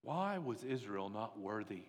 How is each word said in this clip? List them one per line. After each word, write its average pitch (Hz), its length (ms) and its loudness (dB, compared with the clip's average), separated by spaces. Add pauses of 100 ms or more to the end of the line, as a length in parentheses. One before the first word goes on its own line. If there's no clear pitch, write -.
Why 190 360 2
was 123 260 0
Israel 104 460 0
not 107 280 -2
worthy 101 520 0